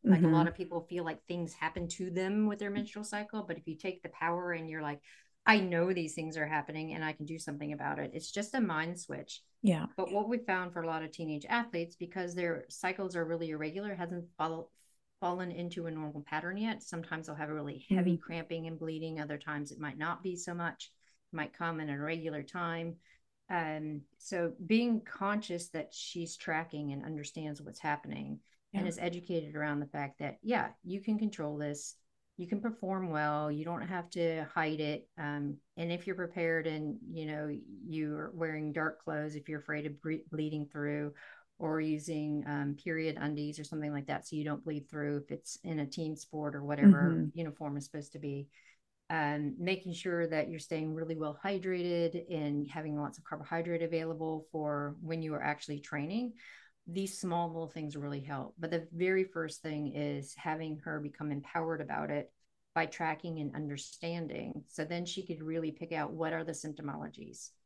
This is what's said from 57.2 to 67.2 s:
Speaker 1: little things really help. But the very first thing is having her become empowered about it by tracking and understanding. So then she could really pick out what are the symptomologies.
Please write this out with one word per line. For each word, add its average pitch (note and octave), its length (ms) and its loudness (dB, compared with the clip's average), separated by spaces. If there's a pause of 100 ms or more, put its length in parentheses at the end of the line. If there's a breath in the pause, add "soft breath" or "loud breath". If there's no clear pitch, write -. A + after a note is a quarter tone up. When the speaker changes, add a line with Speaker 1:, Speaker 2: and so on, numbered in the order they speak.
Speaker 1:
little E3 200 -4
things D3+ 280 -6
really C#3+ 240 -4
help. C3+ 380 -6
But E3 120 -2
the E3 220 0
very F#3 320 4
first E3 380 -2
thing D3+ 340 -2
is C#3+ 400 -2
having D#3+ 480 -2
her D#3 160 -2
become D3 320 -4
empowered D#3+ 480 -2
about - 300 -2
it D3 200 -2 (460)
by D#3+ 100 4
tracking D#3+ 540 -2
and C#3+ 160 -2
understanding. D3+ 1120 -4
So - 160 -4
then F3 200 -2
she F#3 220 -6
could D#3 160 -6
really D#3+ 300 0
pick E3 200 -8
out D#3 200 0
what D#3+ 200 0
are E3 120 0
the D#3+ 80 -4
symptomologies. D3+ 1000 -8 (160)